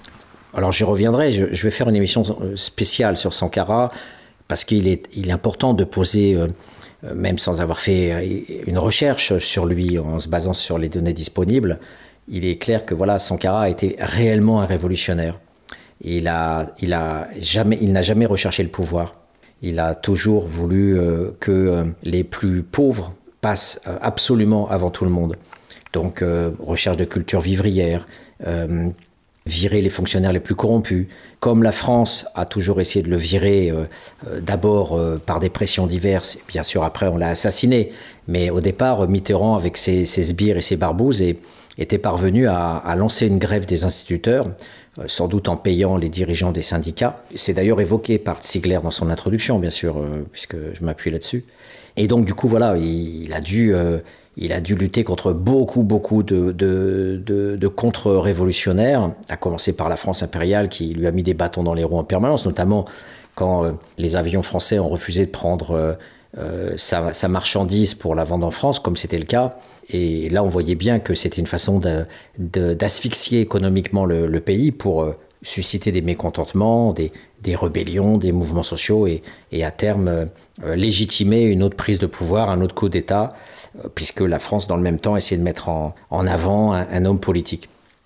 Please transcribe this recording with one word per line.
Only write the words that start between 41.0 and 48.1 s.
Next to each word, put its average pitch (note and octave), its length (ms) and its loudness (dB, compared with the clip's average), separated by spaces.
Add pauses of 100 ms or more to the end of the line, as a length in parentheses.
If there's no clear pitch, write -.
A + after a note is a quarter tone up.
est, E2+ 180 0 (380)
était - 200 -2
parvenu F#2+ 500 2
à, E2+ 300 0
à E2+ 180 -4
lancer G#2+ 320 2
une G2 100 2
grève F#2+ 280 0
des F2 180 0
instituteurs, F#2 640 0 (500)
euh, - 100 -10
sans F2 200 -2
doute G2 220 0
en E2+ 80 0
payant F#2 400 2
les E2 100 0
dirigeants E2+ 460 -2
des E2 80 -2
syndicats. E2 600 -4 (140)
C'est - 180 -2
d'ailleurs G2+ 280 2
évoqué G#2+ 360 2